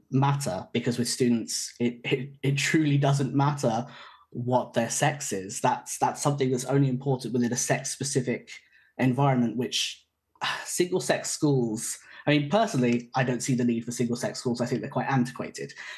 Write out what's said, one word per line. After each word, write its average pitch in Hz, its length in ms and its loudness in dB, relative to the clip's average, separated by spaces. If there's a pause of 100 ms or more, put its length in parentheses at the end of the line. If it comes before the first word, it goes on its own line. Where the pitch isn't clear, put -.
(100)
matter, 135 600 0
because 120 260 0
with 117 100 0
students, - 680 0
it, 120 260 -2
it, 123 260 -2 (120)
it 139 160 0
truly 147 400 2
doesn't 139 340 2
matter 139 540 2 (440)
what 120 440 0
their 117 160 0
sex 143 420 0
is. 95 280 -6
That's, - 380 0
that's 143 220 0
something 139 300 2
that's 127 140 0
only 139 240 4
important 123 440 -2
within 120 200 2
a 120 40 -2
sex-specific - 960 -2 (480)
environment, 123 580 4
which, - 480 -4 (380)
<sighs> - 220 -4
single-sex 180 680 0
schools, 120 680 0 (300)
I 147 40 2
mean, 143 200 4
personally, 127 640 2
I 131 100 2
don't 123 180 -2
see 135 120 0
the 120 100 2
need 117 200 0
for 120 80 -8
single-sex 117 480 -2
schools. 120 200 -2
I 120 60 0
think 120 140 -2
they're 107 100 -8
quite - 200 -2
antiquated. - 640 -2 (240)